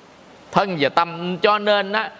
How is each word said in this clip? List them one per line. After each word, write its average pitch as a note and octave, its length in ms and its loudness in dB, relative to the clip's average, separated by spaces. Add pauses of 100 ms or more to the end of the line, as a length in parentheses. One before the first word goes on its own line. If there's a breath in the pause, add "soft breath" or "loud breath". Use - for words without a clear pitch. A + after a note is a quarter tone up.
(520)
thân F#3 280 0
và C3+ 80 2
tâm, E3+ 500 -2
cho G#3 200 4
nên G3+ 340 0
á, G#3+ 280 -2